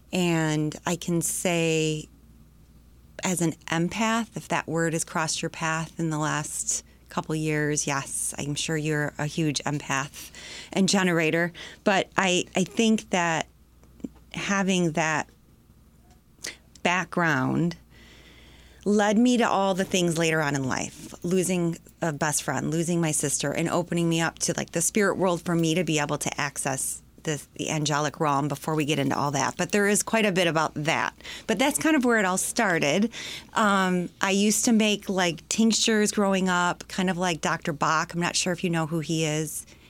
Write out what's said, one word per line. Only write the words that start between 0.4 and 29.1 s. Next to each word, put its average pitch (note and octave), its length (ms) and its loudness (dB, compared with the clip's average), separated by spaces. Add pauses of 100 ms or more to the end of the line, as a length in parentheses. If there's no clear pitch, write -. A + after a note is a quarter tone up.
I F3 80 0
can E3+ 260 -2
say, D#3+ 880 0 (1160)
as F3+ 160 0
an E3 140 2 (180)
empath, G#3+ 640 0
if - 100 -10
that - 220 -2
word E3 240 0
has D#3+ 100 -2
crossed - 400 -4
your E3 80 -4
path D#3+ 480 -4
in E3 120 -2
the D3+ 80 -2
last D3+ 640 -4 (240)
couple - 260 -6
years, D3+ 540 0
yes, - 500 -4
I'm C#3+ 160 -4
sure D#3+ 220 -2
you're D3+ 420 -2
a D3+ 80 -2
huge D3+ 380 -2
empath C#3 640 -4 (420)
and F#3+ 160 4
generator. E3+ 640 2 (300)
But F#3+ 340 2
I, F3+ 280 2 (100)
I F#3+ 80 4
think A3 480 2
that E3+ 380 0 (840)
having F#3 600 0
that D#3 360 0 (1600)
background E3 920 0 (1080)
led G#3 320 4
me B3 200 6
to A3 120 4
all G3 260 2
the F#3+ 100 -2
things F3 340 0
later D#3+ 240 2
on C#3+ 140 0
in C3+ 80 -2
life, - 580 -6
losing F3 540 0 (240)
a E3 120 -2
best D3 300 -2
friend, D3 300 -2
losing E3+ 280 0
my D#3 120 0
sister, C#3+ 400 -2
and E3 160 -2
opening E3+ 400 0
me E3 120 2
up E3 200 -2
to, - 160 0
like, C#3 160 -6
the E3+ 100 -2
spirit G3 340 2
world E3+ 260 0
for F3 120 -2
me E3 200 2
to F3+ 100 0
be D#3 160 0
able D3 180 -2
to - 220 -4
access - 600 -4 (220)
the, D3+ 180 -4 (140)
the - 160 -6
angelic D3+ 480 0
realm C#3+ 300 2
before C#3+ 260 -4
we D#3 100 0
get D3 140 0
into C#3 180 0